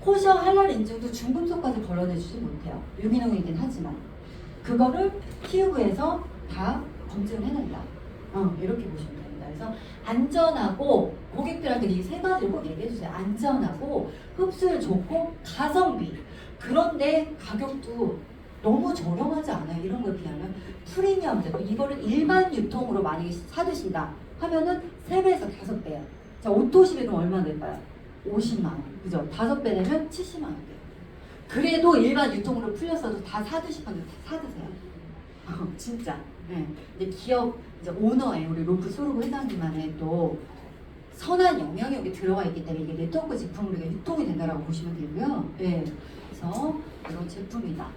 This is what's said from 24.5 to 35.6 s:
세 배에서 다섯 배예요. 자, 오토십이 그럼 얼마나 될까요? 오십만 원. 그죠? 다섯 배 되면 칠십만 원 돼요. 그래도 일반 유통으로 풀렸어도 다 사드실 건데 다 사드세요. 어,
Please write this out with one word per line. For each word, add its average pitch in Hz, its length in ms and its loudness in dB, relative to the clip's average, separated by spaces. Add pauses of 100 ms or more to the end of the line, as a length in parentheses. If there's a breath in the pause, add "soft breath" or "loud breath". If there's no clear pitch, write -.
세 370 160 4
배에서 370 280 6
다섯 - 340 -6
배예요. 151 180 -6 (400)
자, 214 80 0
오토십이 269 560 8
그럼 202 140 0
얼마나 180 240 4
될까요? 151 340 -4 (480)
오십만 208 460 2
원. 156 100 -6 (200)
그죠? 170 280 -2
다섯 269 320 0
배 214 120 2
되면 294 360 2
칠십만 330 400 -8
원 - 160 -8
돼요. - 100 -14 (720 loud breath)
그래도 330 480 6
일반 233 380 6
유통으로 226 400 -2
풀렸어도 240 500 -2
다 214 180 -4
사드실 320 420 -4
건데 180 180 -8 (240)
다 311 100 -6
사드세요. - 280 -8 (840)
어, 170 300 -6